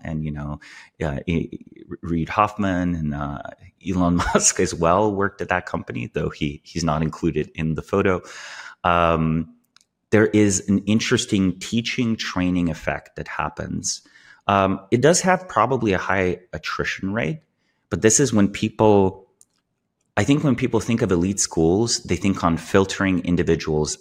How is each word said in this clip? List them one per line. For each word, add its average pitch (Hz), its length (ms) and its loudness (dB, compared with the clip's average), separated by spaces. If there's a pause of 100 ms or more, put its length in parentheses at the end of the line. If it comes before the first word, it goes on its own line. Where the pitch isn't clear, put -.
and, 78 220 -6
you 76 80 -6
know, 73 260 -10 (420)
uh, 71 260 -4
E-, - 320 -4 (440)
Reid 82 260 -2
Hoffman 92 680 0
and, 76 180 -4
uh, 71 280 -8 (460)
Elon 90 280 2
<laughs> - 180 -2
Musk - 240 2
as 90 160 0
well 90 400 2
worked 98 260 -4
at 90 100 -6
that 90 160 -2
company, 117 460 -8
though 80 180 -4
he, 76 340 -6
he's - 180 -6
not 80 200 0
included 78 520 -2
in 80 200 -2
the 78 80 -8
photo. 98 380 0 (600)
Um, 82 720 2 (560)
there 107 180 6
is 104 400 2
an 101 120 4
interesting 104 800 0
teaching 117 560 -4
training 90 540 -2
effect 73 440 -8
that 76 140 -12
happens. - 760 -8 (460)
Um, 98 320 2 (100)
it 123 100 2
does 156 200 4
have - 280 0
probably 113 440 2
a 90 60 2
high 92 420 0 (120)
attrition - 600 -6
rate, 147 280 -4 (500)
but 92 120 -4
this 110 160 6
is 131 140 2
when 104 160 4
people, 101 800 2 (880)
I 107 80 2
think 143 180 2
when 139 140 2
people 117 240 0
think 117 220 -2
of 98 100 2
elite 92 260 2
schools, 95 640 0
they 92 120 -2
think 92 260 0
on 82 140 2
filtering 95 680 0
individuals 80 760 0